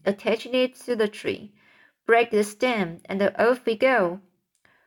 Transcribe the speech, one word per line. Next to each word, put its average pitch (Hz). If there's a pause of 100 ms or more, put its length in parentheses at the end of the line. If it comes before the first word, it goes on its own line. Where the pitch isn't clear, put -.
attaching 226
it 254
to 247
the 214
tree. - (540)
Break 233
the 214
stem, 208
and 190 (200)
off 240
we 226
go." 214 (680)